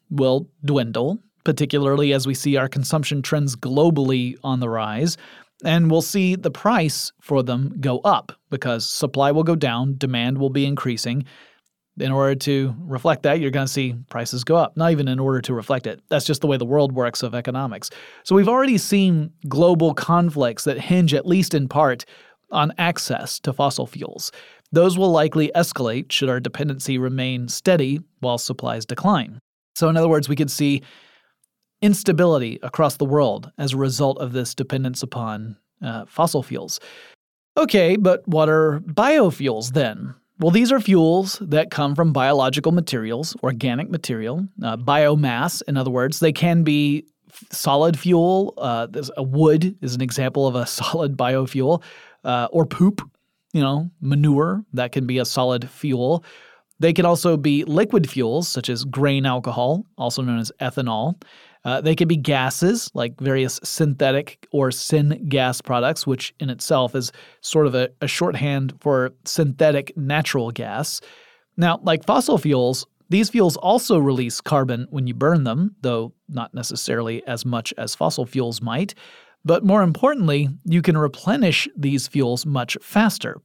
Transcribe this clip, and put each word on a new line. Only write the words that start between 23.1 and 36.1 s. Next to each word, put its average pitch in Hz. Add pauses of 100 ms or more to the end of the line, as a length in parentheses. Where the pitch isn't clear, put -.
to 139
fossil 135
fuels. - (400)
Those 175
will 185
likely 156
escalate 131
should 131
our 127
dependency 135
remain 127
steady 151 (200)
while 123
supplies 117
decline. 123 (360)
So 165
in 160
other 165
words, 151
we 143
could 147
see 143 (1000)
instability 170
across 139
the 151
world 135
as 139
a 135
result 135
of 123
this 123
dependence 131
upon, 110 (260)
uh, 113
fossil 160